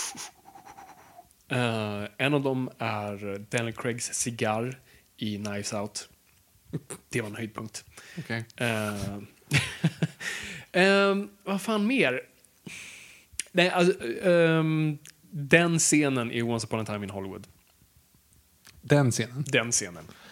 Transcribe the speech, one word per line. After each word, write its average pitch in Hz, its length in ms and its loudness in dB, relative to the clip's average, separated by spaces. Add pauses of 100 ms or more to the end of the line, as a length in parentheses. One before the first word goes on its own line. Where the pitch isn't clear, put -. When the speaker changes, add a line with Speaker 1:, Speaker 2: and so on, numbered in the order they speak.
(1500)
Speaker 1:
Eh, 110 560 0 (120)
en 139 180 2
av 139 80 4
dem 131 360 0
är 104 600 -4 (120)
Daniel 117 260 -2
Craigs 120 380 -6
cigarr 117 680 -2 (360)
i 107 200 -6
Knives 104 360 -6
Out. 107 360 -6 (1000)
Det 123 120 -4
var 107 80 -6
en 104 80 -12
höjdpunkt. 110 480 -10 (340)
Speaker 2:
Okej. 117 260 -6 (120)
Speaker 1:
Eh, 104 600 -2 (1600)
<laughs> - 0 -
ehm, 196 560 4 (160)
vad 190 180 -2
fan 214 240 0
mer? 156 340 2 (1300)
Nej, 180 180 4
alltså, 180 340 4 (180)
ehm, 160 760 4 (320)
den 165 480 4
scenen 135 540 4
i 120 100 0
Once 117 240 -2
upon 110 140 -2
a 110 40 -4
time 104 200 -6
in 92 60 -8
Hollywood. 98 360 -10 (1400)
Speaker 2:
Den 143 280 6
scenen? 120 360 -4
Speaker 1:
Den 120 260 2
scenen. 87 320 -4 (280)